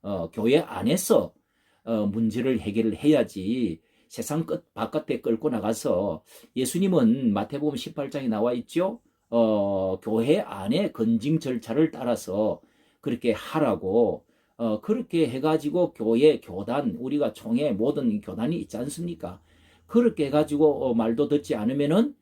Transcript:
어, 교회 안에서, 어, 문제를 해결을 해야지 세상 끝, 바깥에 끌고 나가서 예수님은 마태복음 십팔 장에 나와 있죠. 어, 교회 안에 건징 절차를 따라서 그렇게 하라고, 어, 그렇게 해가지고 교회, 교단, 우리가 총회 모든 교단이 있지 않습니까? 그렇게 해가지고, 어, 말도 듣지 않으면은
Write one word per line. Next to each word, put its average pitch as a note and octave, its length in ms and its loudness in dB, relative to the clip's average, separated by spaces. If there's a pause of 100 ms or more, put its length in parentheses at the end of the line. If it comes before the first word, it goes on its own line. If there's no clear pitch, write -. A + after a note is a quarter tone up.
어, F#2 260 -6
교회 A#2 300 2
안에서, B2+ 720 0 (540)
어, A2 180 -2
문제를 A2+ 540 0
해결을 G#2+ 380 -2
해야지 A2+ 800 0 (300)
세상 D3+ 360 -4
끝, - 280 -8
바깥에 A#2 480 -4
끌고 A#2+ 280 -2
나가서 G#2 760 -2 (320)
예수님은 C3 760 2
마태복음 C#3 440 -2
십팔 C#3 340 -8
장에 C3+ 160 -4
나와 A2 260 0
있죠. F3+ 460 -2 (300)
어, G2+ 720 2
교회 A#2 380 2
안에 C3 520 -2
건징 A#2 480 0
절차를 C3 520 0
따라서 G#2+ 720 -2 (400)
그렇게 A#2+ 300 0
하라고, G#2 920 0 (320)
어, A2 240 -2
그렇게 E3+ 480 0
해가지고 D3+ 640 0
교회, A#2 480 4
교단, G#2+ 580 -4
우리가 C3+ 340 -2
총회 B2 380 -2
모든 A2+ 500 0
교단이 A#2 360 -4
있지 - 200 -10
않습니까? D3 640 -8 (440)
그렇게 A3 400 2
해가지고, D3 600 2
어, A#2+ 60 2
말도 A#2 360 0
듣지 C#3+ 260 0
않으면은 C#3+ 680 0